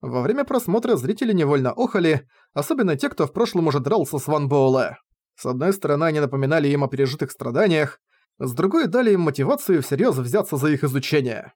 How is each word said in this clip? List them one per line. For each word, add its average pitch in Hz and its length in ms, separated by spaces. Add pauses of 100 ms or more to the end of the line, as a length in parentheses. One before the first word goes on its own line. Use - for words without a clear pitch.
Во 127 220
время 254 220
просмотра 233 520
зрители 214 380
невольно 143 380
охали, 165 540 (280)
особенно 185 420
те, 277 140
кто 233 160
в 233 80
прошлом 190 320
уже 143 140
дрался 151 380
с 135 80
Ван 147 220
Буэлэ. 131 480 (400)
С - 80
одной 131 300
стороны, 147 300
они 156 160
напоминали 143 480
им 143 140
о 135 60
пережитых 135 420
страданиях, 156 720 (380)
с 127 160
другой 196 320
дали 226 260
им 190 80
мотивацию 160 600
всерьёз 156 340
взяться 139 400
за 139 120
их 147 140
изучение. 135 720